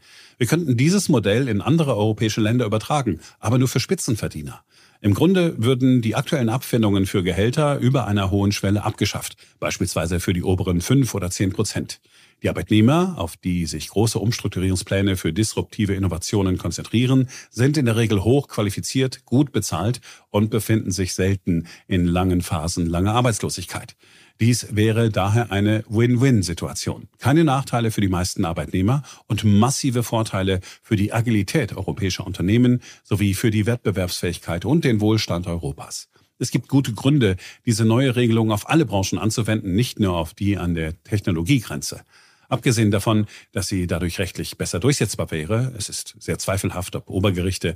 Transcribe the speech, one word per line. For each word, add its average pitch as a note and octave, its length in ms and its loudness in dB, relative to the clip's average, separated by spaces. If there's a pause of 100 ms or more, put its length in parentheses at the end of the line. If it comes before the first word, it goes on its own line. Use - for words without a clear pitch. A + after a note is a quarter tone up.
(380)
Wir B2 100 0
könnten D#3 280 2
dieses E3+ 320 2
Modell A#2+ 400 2
in G2+ 140 0
andere C#3 340 2
europäische A2 460 0
Länder A#2 240 2
übertragen, A2 560 -2 (180)
aber A#2+ 180 0
nur B2+ 120 2
für G2 100 -2
Spitzenverdiener. - 840 -4 (360)
Im G#2 140 4
Grunde F3 420 4
würden B2+ 440 4
die A2 140 0
aktuellen B2+ 340 0
Abfindungen G#2+ 580 2
für G2 160 0
Gehälter B2 560 0
über C3 280 2
einer G2 240 0
hohen G2+ 220 2
Schwelle G2 300 0
abgeschafft, - 520 -4 (240)
beispielsweise E2+ 640 -2
für G2 120 -2
die F2 100 -2
oberen F#2 360 0
fünf B2+ 340 2
oder F2+ 160 -4
zehn F#2+ 220 -2
Prozent. - 480 -6 (440)
Die F#2 60 0
Arbeitnehmer, B2+ 680 2
auf E2 200 -6
die F2+ 280 -2
sich D2+ 220 -8
große - 320 0
Umstrukturierungspläne G2 960 -2
für F2 160 -2
disruptive G2 640 -2
Innovationen F#2 640 -2
konzentrieren, B2 720 0 (200)
sind C#3 280 0
in C#3 80 2
der A2+ 100 2
Regel G#2+ 260 2
hochqualifiziert, B2+ 1040 -2
gut C#3 300 0
bezahlt G#2+ 480 -2 (280)
und G#2+ 200 2
befinden A2 420 0
sich F#2 220 -2
selten F#2 540 0 (200)
in F2+ 180 2
langen F2 360 2
Phasen E2+ 440 -4
langer F2 280 0
Arbeitslosigkeit. A2 840 -2 (460)
Dies A#2 300 2
wäre A2 380 2
daher G2+ 440 0
eine G#2+ 340 0
Win-Win-Situation. G#2 1200 0 (100)
Keine D#3 280 4
Nachteile C3 460 0
für G#2+ 100 -2
die F#2+ 80 2
meisten F2+ 340 -2
Arbeitnehmer F#2 600 0 (240)
und G#2 180 -2
massive A#2+ 580 4
Vorteile F#2+ 560 -2 (220)
für - 160 0
die G2+ 160 0
Agilität A2+ 640 0
europäischer F2+ 500 -4
Unternehmen A#2+ 540 2 (240)
sowie G2 300 0
für A#2 160 2
die G#2+ 140 2
Wettbewerbsfähigkeit F2+ 1000 -4
und D3 180 2
den A#2 160 2
Wohlstand G#2 480 0
Europas. D#2+ 640 -8 (300)
Es - 120 -4
gibt C3+ 160 -2
gute C3+ 240 2
Gründe, A2+ 460 2 (280)
diese A2+ 200 2
neue B2 320 2
Regelung A2+ 340 2
auf G2+ 180 -4
alle D#3+ 160 4
Branchen G2 320 -2
anzuwenden, G#2 580 -2
nicht A#2+ 260 0
nur F#2 160 2
auf D#2+ 160 -4
die G2+ 240 0
an F2 180 -2
der D#2+ 280 -4
Technologiegrenze. F2 960 -2 (480)
Abgesehen A#2+ 420 2
davon, G#2+ 340 0 (260)
dass F#2+ 160 -6
sie F2+ 200 -2
dadurch E2+ 320 -2
rechtlich E2+ 400 -6
besser F#2 200 -4
durchsetzbar G#2+ 520 -2
wäre, A2 440 -2
es G2 140 -8
ist - 300 -12
sehr E2+ 180 -4
zweifelhaft, F#2+ 580 -4
ob - 140 -10
Obergerichte F#2 680 -2